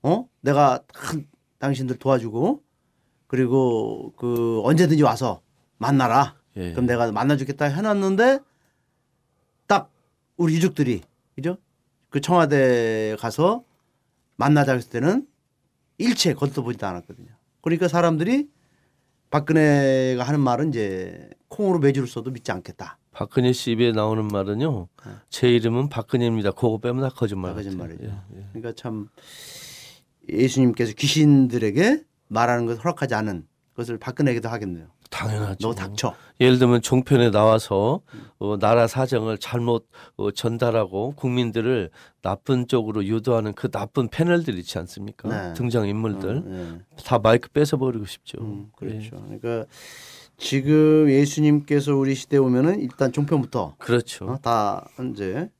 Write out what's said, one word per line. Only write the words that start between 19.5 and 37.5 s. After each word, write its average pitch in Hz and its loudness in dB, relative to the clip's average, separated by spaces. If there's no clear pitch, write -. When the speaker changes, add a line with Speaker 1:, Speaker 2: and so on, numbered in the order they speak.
Speaker 1:
하는 147 0
말은 135 0
이제 92 -6
콩으로 190 -2
매주를 139 2
써도 120 -10
믿지 120 -10
않겠다. - -12
Speaker 2:
박근혜 123 0
씨 123 -4
입에 117 2
나오는 110 0
말은요. 104 -4
Speaker 1:
네. 110 -16
Speaker 2:
"제 - 2
이름은 120 2
박근혜입니다." 113 0
그거 110 -2
빼면 123 -4
다 131 -2
거짓말 95 -6
Speaker 1:
다 85 -10
Speaker 2:
같아요. 98 -8
Speaker 1:
거짓말이죠. 85 -12
Speaker 2:
예, 101 -14
예. 101 -16
Speaker 1:
그러니까 113 -10
참 110 -10
예수님께서 120 0
귀신들에게 139 2
말하는 120 0
것을 113 -6
허락하지 147 -2
않은 104 -4
것을 117 -8
박근혜에게도 127 -2
하겠네요. 92 -8
Speaker 2:
당연하죠. 104 -6
Speaker 1:
"너 117 -2
닥쳐." 101 -6
Speaker 2:
예를 127 6
들면 120 6
종편에 127 2
나와서, 107 2